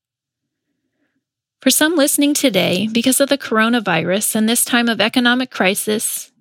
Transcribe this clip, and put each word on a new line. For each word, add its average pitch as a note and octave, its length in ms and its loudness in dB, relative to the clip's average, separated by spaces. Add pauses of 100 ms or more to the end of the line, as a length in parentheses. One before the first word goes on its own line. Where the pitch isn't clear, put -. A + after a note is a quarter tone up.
(1600)
For - 100 0
some D#4 280 2
listening C#4+ 360 2
today, F#3+ 540 0
because A#3 320 0
of C#4 80 2
the C#4 100 0
coronavirus G#3 1000 0
and A3 120 2
this A#3 160 0
time A#3+ 240 0
of A3 140 -2
economic B3 500 0
crisis, - 880 -2